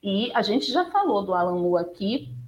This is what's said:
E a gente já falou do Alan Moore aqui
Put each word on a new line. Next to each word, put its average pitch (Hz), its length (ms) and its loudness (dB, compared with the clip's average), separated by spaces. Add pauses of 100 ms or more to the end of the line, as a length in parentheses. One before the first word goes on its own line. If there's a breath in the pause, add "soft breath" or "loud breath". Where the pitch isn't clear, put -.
E 202 320 0
a 233 60 4
gente 208 300 0
já 349 200 0
falou 302 340 2
do 185 100 0
Alan 180 240 2
Moore 175 260 2
aqui 208 500 -4 (140)